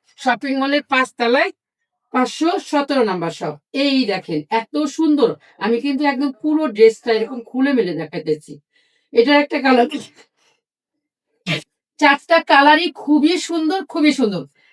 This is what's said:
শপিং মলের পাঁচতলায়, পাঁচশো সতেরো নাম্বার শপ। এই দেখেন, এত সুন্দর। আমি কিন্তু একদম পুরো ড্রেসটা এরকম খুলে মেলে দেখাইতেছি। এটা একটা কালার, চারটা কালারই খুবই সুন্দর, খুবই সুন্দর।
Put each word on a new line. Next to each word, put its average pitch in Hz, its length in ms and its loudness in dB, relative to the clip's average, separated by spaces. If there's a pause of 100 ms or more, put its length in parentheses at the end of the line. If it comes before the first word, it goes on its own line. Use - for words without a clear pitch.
(160)
শপিং 262 400 -4
মলের 277 260 -2
পাঁচতলায়, 254 680 -2 (640)
পাঁচশো 254 460 -2
সতেরো 285 460 -2
নাম্বার 175 260 -4
শপ। 156 240 -8 (180)
এই 269 320 0
দেখেন, 185 360 -4 (100)
এত 226 240 -4 (120)
সুন্দর। 294 440 0 (280)
আমি 226 220 -2
কিন্তু 285 240 -2
একদম 277 280 0
পুরো 311 340 -2
ড্রেসটা 220 460 2
এরকম 226 280 -4
খুলে 262 320 -2
মেলে 185 220 0
দেখাইতেছি। 151 580 -6 (600)
এটা 254 200 4 (100)
একটা 294 180 -4
কালার, 247 280 4 (2000)
চারটা 294 420 2
কালারই 302 480 4
খুবই 302 480 0
সুন্দর, 330 460 -4
খুবই 302 280 0
সুন্দর। 208 300 -2 (300)